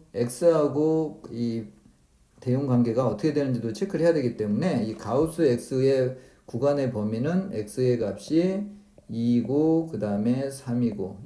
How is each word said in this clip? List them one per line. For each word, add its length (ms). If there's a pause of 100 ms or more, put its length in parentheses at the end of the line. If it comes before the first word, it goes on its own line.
(140)
X하고 1160
이 340 (760)
대응 260
관계가 400
어떻게 260
되는지도 400
체크를 320
해야 100
되기 220
때문에 480
이 100
가우스 480
X의 720 (300)
구간의 460
범위는 600
X의 480
값이 680 (420)
이고 760
그다음에 640
삼이고 760